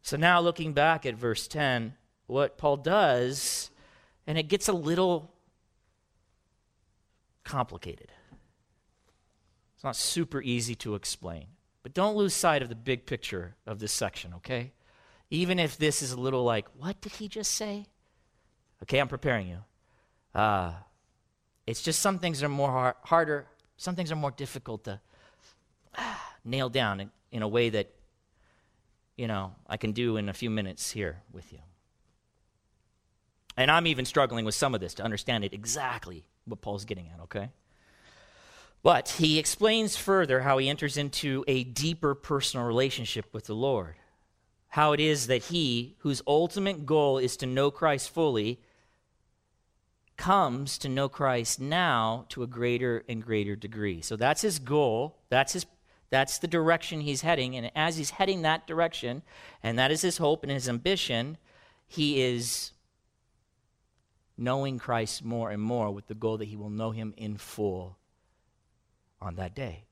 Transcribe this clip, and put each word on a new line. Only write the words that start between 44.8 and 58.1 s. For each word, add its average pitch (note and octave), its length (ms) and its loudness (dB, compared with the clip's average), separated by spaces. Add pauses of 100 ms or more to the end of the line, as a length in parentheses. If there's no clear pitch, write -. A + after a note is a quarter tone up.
it D3 80 2
is D3+ 260 2
that B2 180 2
he, B2+ 540 -2
whose C#3 280 -2
ultimate E3 600 2
goal C#3+ 320 4
is B2+ 200 0
to C3+ 80 -4
know C3+ 240 4
Christ C#3+ 400 0
fully, B2 500 2 (1600)
comes C#3 600 2
to C#3+ 100 -6
know C3+ 200 0
Christ B2+ 520 0
now C3 720 0
to B2+ 120 -6
a A#2 40 -2
greater A#2+ 600 0
and A2+ 140 -6
greater G#2 340 0
degree. G#2 440 -4
So A2 160 -6
that's B2+ 260 2
his F#3 160 0
goal. C3+ 600 2 (100)
That's C3+ 260 4
his, F3+ 120 -6 (420)
that's C3+ 300 2
the - 80 -4
direction E3 540 2
he's C#3+ 220 -2
heading. C3+ 340 2
And A#2 180 -6
as D#3+ 220 2
he's D3+ 140 -4